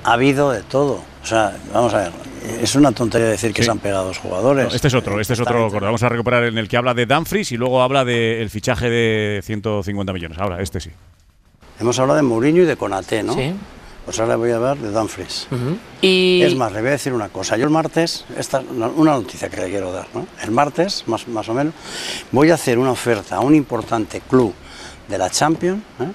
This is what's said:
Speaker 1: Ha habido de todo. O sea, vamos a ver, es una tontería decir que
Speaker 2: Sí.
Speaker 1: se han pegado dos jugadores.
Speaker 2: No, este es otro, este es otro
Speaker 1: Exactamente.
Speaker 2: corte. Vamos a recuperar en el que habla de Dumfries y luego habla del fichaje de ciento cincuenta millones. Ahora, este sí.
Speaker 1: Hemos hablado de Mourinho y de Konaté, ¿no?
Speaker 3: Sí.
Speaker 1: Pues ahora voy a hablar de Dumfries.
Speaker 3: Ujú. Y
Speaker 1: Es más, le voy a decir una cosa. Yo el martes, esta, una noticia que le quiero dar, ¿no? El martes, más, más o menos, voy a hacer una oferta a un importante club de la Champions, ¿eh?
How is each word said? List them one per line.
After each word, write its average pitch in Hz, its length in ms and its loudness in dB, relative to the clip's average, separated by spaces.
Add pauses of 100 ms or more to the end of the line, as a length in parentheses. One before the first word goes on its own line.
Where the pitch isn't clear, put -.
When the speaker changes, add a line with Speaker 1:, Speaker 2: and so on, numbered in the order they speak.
Speaker 1:
Ha 110 100 4
habido 135 380 4
de 107 100 -2
todo. 131 380 0 (240)
O - 20 -12
sea, 107 300 0 (180)
vamos 110 200 2
a 110 60 2
ver, 87 120 -4 (500)
es 120 140 0
una 143 160 6
tontería 117 360 0
decir 110 260 0
que 117 80 0
Speaker 2:
Sí. 117 40 4
Speaker 1:
se 113 60 2
han 101 80 -2
pegado 95 280 -2
dos 90 100 -8
jugadores. 113 520 2
Speaker 2:
No, - 60 -4
este 123 140 2
es 120 40 0
otro, 104 260 0
este 107 140 -2
es 113 60 -2
otro 120 140 0
Speaker 1:
Exactamente. 113 200 2
Speaker 2:
corte. 101 120 -2
Vamos 110 180 0
a 123 60 4
recuperar 120 340 0
en 113 140 -2
el 110 100 -4
que 120 100 0
habla 123 160 2
de 120 120 2
Dumfries 160 480 0
y 117 40 -4
luego 127 240 2
habla 131 220 2
del 117 460 0
fichaje 117 400 -2
de 107 540 0
ciento 104 400 -4
cincuenta 98 300 -4
millones. 82 240 -8
Ahora, 92 240 -4
este 98 200 -6
sí. 80 100 -14 (880)
Speaker 1:
Hemos 120 200 0
hablado 139 180 4
de 151 60 4
Mourinho 135 380 4
y 180 40 8
de 147 100 2
Konaté, 101 480 -4
¿no? 110 100 -2
Speaker 3:
Sí. 143 200 -2 (500)
Speaker 1:
Pues - 160 -8
ahora 117 160 2
voy 117 160 0
a 117 60 0
hablar 131 200 0
de 117 140 -8
Dumfries. 101 580 -4
Speaker 3:
Ujú. 131 280 -4 (240)
Y 185 420 4
Speaker 1:
Es - 120 4
más, 120 180 0
le 104 80 -4
voy 123 80 0
a - 20 2
decir 139 220 -2
una 107 160 -2
cosa. - 280 -2
Yo 117 60 2
el 151 80 2
martes, 160 540 0 (120)
esta, 135 220 -2
una 127 540 2
noticia 95 360 -4
que 87 120 -10
le 90 80 -4
quiero 92 220 -4
dar, 92 220 -8
¿no? - 140 -8 (160)
El 107 80 -4
martes, 147 560 0
más, 113 200 -4
más 110 220 -6
o 117 60 -2
menos, 147 180 -2 (580)
voy 147 200 6
a - 20 6
hacer 135 240 2
una 131 140 2
oferta 107 460 -2
a - 20 0
un 135 160 6
importante 113 680 -2
club 120 320 4 (540)
de 101 100 -6
la 92 140 0
Champions, 175 500 0 (200)
¿eh? 127 140 -2